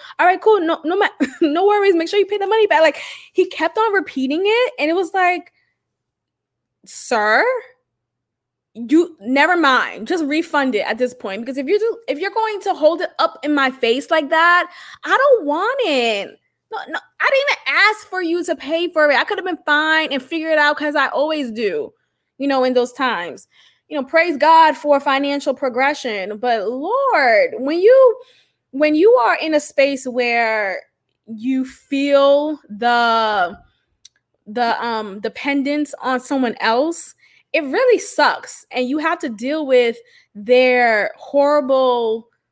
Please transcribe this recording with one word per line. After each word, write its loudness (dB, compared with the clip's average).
All 2
right, 2
cool. 4
No, -2
no -2
ma-, 2
<laughs> -8
no 2
worries. 4
Make -2
sure 0
you 2
pay -4
the -4
money 2
back. 4
Like, 4
he 2
kept -4
on 0
repeating -2
it, 0
and 0
it 0
was -2
like, -2
"Sir, 0
you, 0
never 2
mind. 0
Just -2
refund -2
it -2
at -4
this -2
point, -10
because -10
if -6
you're 2
just, -2
if -4
you're -4
going -4
to -2
hold 0
it -6
up -2
in -2
my 0
face -2
like 0
that, 2
I -8
don't 4
want -2
it. -2
No, -10
no, -8
I 0
didn't 2
even -2
ask 0
for -6
you -4
to -4
pay -4
for 2
it. 2
I 0
could -6
have -8
been -6
fine 0
and -4
figure -6
it 2
out, 2
'cause -4
I 0
always -2
do, -6
you -4
know, 0
in 0
those 0
times." -6
You -6
know, -6
praise 0
God 6
for 2
financial -2
progression. -4
But -2
Lord, 2
when -4
you, 6
when 0
you 6
are 4
in -2
a 2
space 0
where -2
you -4
feel 0
the, 0
the, -2
um, -6
dependence -4
on -2
someone -2
else, -2
it -2
really 2
sucks. -2
And -4
you -4
have -2
to -6
deal -6
with 2
their 2
horrible 0